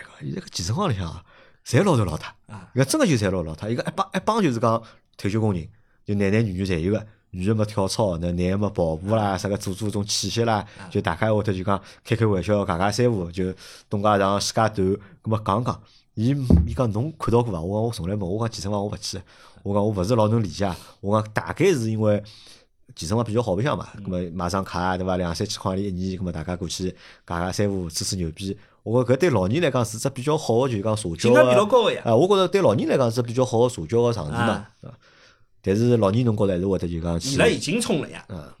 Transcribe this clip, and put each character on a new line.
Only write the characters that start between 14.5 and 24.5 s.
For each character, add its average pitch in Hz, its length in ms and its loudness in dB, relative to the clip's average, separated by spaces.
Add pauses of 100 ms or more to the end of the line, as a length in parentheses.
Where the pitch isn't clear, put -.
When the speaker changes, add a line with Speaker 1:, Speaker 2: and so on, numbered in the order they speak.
Speaker 1:
家 113 140 4
短， 98 280 0 (260)
葛 110 80 -6
末 107 140 0
讲 101 180 2
讲。 120 200 -4 (320)
伊， 113 160 0 (360)
伊 80 80 -6
讲 123 180 0
侬 120 260 -2
看 - 120 -4
到 117 120 4
过 117 100 -4
伐？ 82 80 -4
我 95 180 -2
讲 110 60 0
我 117 80 -2
从 85 160 -6
来 104 80 -2
没， 101 100 -6
我 95 120 -4
讲 113 120 -2
健 - 120 -10
身 95 80 -6
房 104 100 -2
我 104 100 -4
勿 - 60 -8
去， - 240 -10 (420)
我 101 120 -4
讲 101 100 4
我 110 60 2
勿 98 120 0
是 113 140 2
老 107 120 6
能 113 140 2
理 95 60 -2
解。 82 200 -4 (320)
我 104 200 0
讲 107 120 -8
大 87 200 -4
概 160 140 0
是 123 240 2
因 110 100 -2
为 104 220 2 (720)
健 82 120 -8
身 107 80 0
房 117 80 0
比 104 80 -6
较 117 100 0
好 107 120 0
白 98 80 0
相 135 140 -2
嘛， 80 200 -10
Speaker 2:
嗯。 101 60 -14
Speaker 1:
葛 98 80 -8
末 90 220 -4
买 90 160 -4
张 95 160 0